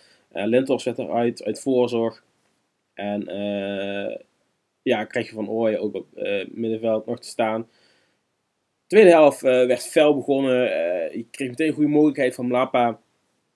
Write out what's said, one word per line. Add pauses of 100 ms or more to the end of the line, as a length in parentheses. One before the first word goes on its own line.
(320)
Eh,
Lindhorst
werd
eruit,
uit
voorzorg. (720)
En,
eh, (640)
ja,
kreeg
je
Van
Ooyen
ook
op,
eh,
middenveld
nog
te
staan. (1160)
Tweede
helft,
eh,
werd
fel
begonnen.
Eh,
je
kreeg
meteen
een
goede
mogelijkheid
van
Mlapa. (540)